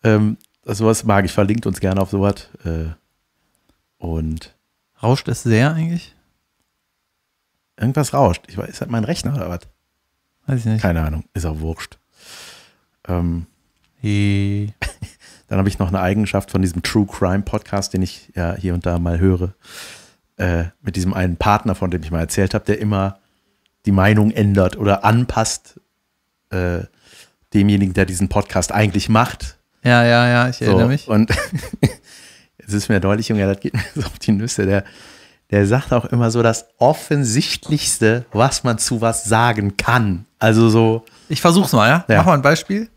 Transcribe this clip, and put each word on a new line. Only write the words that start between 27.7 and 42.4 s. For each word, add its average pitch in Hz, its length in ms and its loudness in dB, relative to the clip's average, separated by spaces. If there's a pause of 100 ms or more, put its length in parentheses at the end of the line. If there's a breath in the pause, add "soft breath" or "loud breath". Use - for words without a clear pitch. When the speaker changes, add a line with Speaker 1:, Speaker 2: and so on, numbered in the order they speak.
Speaker 1:
der 95 120 2
diesen 92 220 -4
Podcast - 440 -2
eigentlich 101 360 0
macht. - 480 0 (260)
Speaker 2:
Ja, 123 220 4
ja, 120 240 4
ja, 123 200 2
ich 123 80 -6
Speaker 1:
So, - 80 -6
Speaker 2:
erinnere 117 240 4
mich. 139 200 -2
Speaker 1:
und 110 220 2
<laughs> - 1300 -6
es - 140 -10
ist 104 160 -2
mir 101 120 2
deutlich, 104 280 0
Junge, 104 180 2
das 98 140 0
geht - 140 -6
mir 104 140 -2
<laughs> - 60 -20
so 151 80 -6
auf - 160 -10
die - 140 -2
Nüsse. 104 340 -2
Der, 98 180 0 (680 loud breath)
der 104 160 4
sagt 123 260 0
auch 120 140 0
immer 120 260 0
so 117 100 2
das 113 240 2 (120)
Offensichtlichste, 123 1500 0
was 127 320 0
man 117 140 -2
zu 117 220 -4
was 113 240 -2
sagen 107 520 0
kann. 107 500 0 (140)
Also 113 280 4
so. 113 360 2 (240 soft breath)
Speaker 2:
Ich 151 120 -6
versuch's 175 320 2
mal, 110 160 4
ja? 165 200 2
Speaker 1:
Ja. 110 100 6
Speaker 2:
Mach 160 80 4
mal 175 80 6
ein 135 80 0